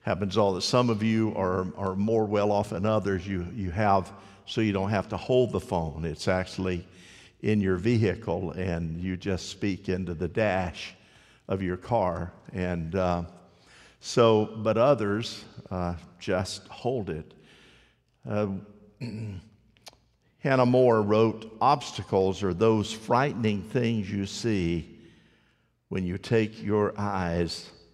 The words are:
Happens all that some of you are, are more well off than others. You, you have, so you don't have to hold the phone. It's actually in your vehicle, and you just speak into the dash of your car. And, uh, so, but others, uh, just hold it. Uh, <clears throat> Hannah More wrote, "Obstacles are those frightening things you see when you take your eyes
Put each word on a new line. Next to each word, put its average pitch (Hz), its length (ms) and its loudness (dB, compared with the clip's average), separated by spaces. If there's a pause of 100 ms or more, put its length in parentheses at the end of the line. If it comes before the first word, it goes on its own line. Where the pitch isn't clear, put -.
Happens 98 380 -2
all 101 160 4
that 87 80 -4
some 123 260 2
of 110 140 0
you 110 340 2
are, 92 300 0 (100)
are 95 180 -4
more 110 300 2
well 104 260 2
off 101 200 0
than 98 160 -2
others. 98 400 0
You, 90 280 -4
you 95 160 -4
have, 98 400 2 (360)
so - 160 -2
you 107 100 2
don't 95 160 0
have 101 220 0
to 98 80 -4
hold 127 340 2
the 92 80 0
phone. 80 460 -4
It's 78 220 -4
actually 92 580 -2 (560)
in 107 180 2
your 123 160 2
vehicle, 95 760 0
and 85 460 -4
you 92 200 -4
just 95 320 -4
speak 98 400 -4
into 90 240 -2
the 82 140 -4
dash 92 680 -2 (540)
of 98 120 -2
your 90 160 -2
car. 90 560 -2 (220)
And, 87 400 -4
uh, 90 300 0 (760)
so, 110 460 4 (100)
but 110 220 0
others, 113 680 2 (260)
uh, 87 260 -4 (220)
just - 500 -4
hold 120 420 -6
it. 78 240 -8 (920)
Uh, 107 200 -2 (520)
<clears throat> 127 80 -12 (1300)
Hannah 131 280 4
More 123 340 6
wrote, 107 600 2
"Obstacles 101 800 2
are 92 100 0
those 107 400 2
frightening 120 720 0
things 113 480 -2
you 101 160 -4
see 87 720 -2 (880)
when 95 160 -4
you 90 140 -4
take 110 420 0
your 104 380 0
eyes 90 720 -2 (240)